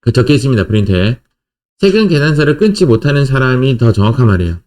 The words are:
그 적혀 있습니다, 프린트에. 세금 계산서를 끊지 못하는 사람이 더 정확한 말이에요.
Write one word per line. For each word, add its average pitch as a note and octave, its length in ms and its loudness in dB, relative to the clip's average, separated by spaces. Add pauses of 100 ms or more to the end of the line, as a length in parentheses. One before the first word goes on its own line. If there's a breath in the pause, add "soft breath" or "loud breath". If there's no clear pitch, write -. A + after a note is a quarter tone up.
그 A#2 120 -2
적혀 B2+ 220 0
있습니다, B2 320 -2
프린트에. G2+ 540 -2 (580)
세금 G3 300 0
계산서를 D3+ 500 0
끊지 G3+ 280 0
못하는 C#3+ 380 0
사람이 C3 540 0
더 A#2 140 2
정확한 A2+ 340 0
말이에요. F2 400 0